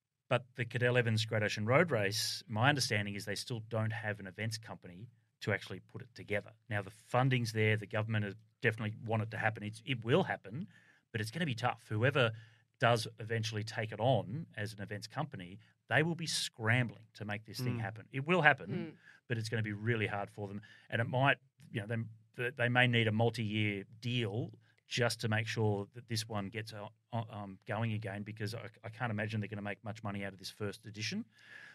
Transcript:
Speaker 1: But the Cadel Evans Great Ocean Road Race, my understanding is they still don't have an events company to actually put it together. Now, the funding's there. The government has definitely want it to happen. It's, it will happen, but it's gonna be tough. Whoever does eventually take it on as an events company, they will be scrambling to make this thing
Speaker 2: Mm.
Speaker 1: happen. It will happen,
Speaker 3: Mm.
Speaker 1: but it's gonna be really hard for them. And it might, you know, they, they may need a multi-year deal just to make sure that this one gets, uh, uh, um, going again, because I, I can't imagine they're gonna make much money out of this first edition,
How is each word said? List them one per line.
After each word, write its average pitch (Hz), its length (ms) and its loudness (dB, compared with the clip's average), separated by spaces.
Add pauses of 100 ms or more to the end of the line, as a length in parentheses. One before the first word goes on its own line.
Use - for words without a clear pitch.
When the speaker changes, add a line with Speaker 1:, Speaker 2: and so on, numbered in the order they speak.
(300)
Speaker 1:
But 123 140 2 (120)
the 120 100 -2
Cadel 123 320 2
Evans 113 280 4
Great 110 180 2
Ocean 104 220 0
Road 147 260 6
Race, 107 560 0
my 117 220 4
understanding 107 460 2
is 95 100 -6
they 101 100 -2
still 113 340 -4
don't 110 220 0
have 107 280 -4
an 98 80 -10
events 110 300 -4
company 92 500 -14 (340)
to 107 120 0
actually 95 280 -4 (100)
put 110 100 -12
it - 140 -16
together. 101 340 -4 (200)
Now, 104 120 -2
the 95 80 -10 (180)
funding's 123 440 4
there. 110 260 4
The 104 80 -6
government 107 400 -2
has 98 80 -4 (280)
definitely 110 340 0 (100)
want 107 160 0
it 110 100 -4
to 104 60 -6
happen. 110 260 0
It's, 104 220 -8
it 131 180 -4
will 147 200 4
happen, 107 440 -6 (440)
but 107 100 -2
it's 107 80 -4
gonna 170 160 -4
be 117 80 0
tough. 120 360 -2
Whoever 117 420 4 (480)
does 117 280 6 (120)
eventually 110 440 -2
take 110 280 -6
it 104 80 -6
on 117 480 2 (100)
as 107 160 -4
an 104 80 -12
events 98 260 -8
company, 101 520 -8 (300)
they 123 120 4
will 165 140 0
be 165 100 -6
scrambling 117 800 0 (100)
to 104 120 -12
make 104 200 -6
this 107 140 -12
thing 123 180 -2
Speaker 2:
Mm. 117 40 -4
Speaker 1:
happen. 110 300 -6
It 139 140 -4
will 175 160 4
happen, 139 300 6
Speaker 3:
Mm. 165 260 -4 (300)
Speaker 1:
but 123 100 0
it's 110 120 -4
gonna 113 120 0
be 107 120 -2
really 107 340 0
hard 101 240 -4
for 101 160 -8
them. 101 140 -10 (280)
And 113 100 0
it - 80 0
might, 135 300 4 (340)
you 104 140 -2
know, 113 180 -2 (320)
they, 120 220 -2
they 120 120 4
may 123 180 8
need 117 200 6
a 113 40 4
multi-year 107 720 2 (180)
deal 120 500 -2 (360)
just 120 340 2
to 117 60 0
make 110 200 2
sure 104 480 2
that 123 120 -16
this 110 200 -2
one 104 220 -4
gets, 110 240 -8
uh, 104 140 -10 (260)
uh, 117 180 -2
um, 101 260 -10 (100)
going 113 260 0
again, 104 300 -4
because 107 300 -6
I, 104 140 -10 (160)
I 110 60 -10
can't 117 220 -4
imagine 107 300 -2
they're 101 80 -4
gonna 104 120 -6
make 101 220 -6
much 104 200 -8
money 101 200 -4
out 98 100 -8
of 92 60 -18
this 95 100 -12
first - 360 -8
edition, 110 400 -6 (500)